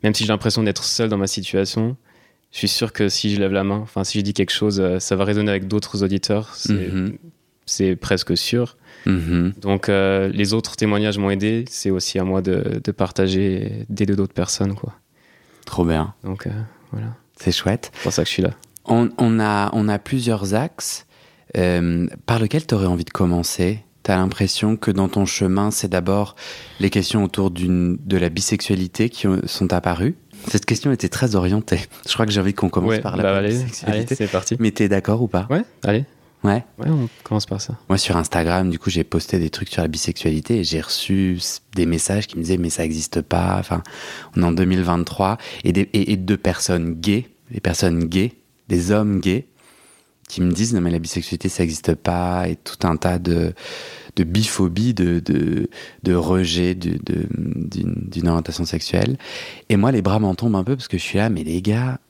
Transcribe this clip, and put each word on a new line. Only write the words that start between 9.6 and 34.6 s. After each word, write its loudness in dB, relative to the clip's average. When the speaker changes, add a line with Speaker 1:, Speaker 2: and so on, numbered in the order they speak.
Speaker 1:
Donc, 0
euh, 2
les 0
autres -4
témoignages 0
m'ont 0
aidé. 0
C'est -2
aussi -2
à 0
moi 0
de, 0
de -2
partager 0
et -8
d'aider 0
d'autres -2
personnes, -2
quoi. -10
Speaker 2:
Trop 0
bien. 0
Speaker 1:
Donc, -8
euh, -4
voilà. -8
Speaker 2:
C'est 0
chouette. -2
Speaker 1:
C'est -14
pour 0
ça 0
que 0
je -4
suis 0
là. 2
Speaker 2:
On, 4
on 4
a, 2
on 2
a 2
plusieurs -2
axes. -4
Euh, 2
par 2
lequel 0
t'aurais 2
envie 0
de -18
commencer ? 0
T'as 4
l'impression 2
que -2
dans 2
ton 2
chemin, 0
c'est -4
d'abord 0
les 4
questions 2
autour 0
d'une, 2
de -2
la 2
bisexualité 0
qui -8
ont, 4
sont 0
apparues ? 0
Cette -2
question 0
était 0
très 2
orientée. 2
Je -6
crois 2
que -2
j'ai 2
envie 2
qu'on 0
commence 2
Speaker 1:
Ouais, 2
Speaker 2:
par -4
la 0
Speaker 1:
bah, 4
allez, 2
Speaker 2:
bisexualité. -2
Speaker 1:
allez, -2
c'est -2
parti. 0
Speaker 2:
Mais 4